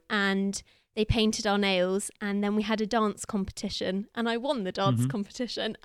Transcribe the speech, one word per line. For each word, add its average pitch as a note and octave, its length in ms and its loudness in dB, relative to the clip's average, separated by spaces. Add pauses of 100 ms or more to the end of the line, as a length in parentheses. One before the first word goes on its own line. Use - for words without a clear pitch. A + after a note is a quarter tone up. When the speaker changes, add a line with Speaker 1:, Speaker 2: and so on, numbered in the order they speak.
Speaker 1:
and G3 540 0 (300)
they G#3+ 120 2
painted A3 420 2
our G3+ 100 4
nails, F#3+ 600 2
and G3+ 240 -2
then G3+ 100 0
we G#3+ 100 2
had G#3+ 180 0
a A3 40 0
dance G#3+ 380 0
competition, G3 880 -4
and A#3 140 -2
I A#3 80 0
won A#3+ 300 -2
the F#3 80 -4
dance B2 260 2
Speaker 2:
Mm-hmm. B2 100 4
Speaker 1:
competition, - 760 -4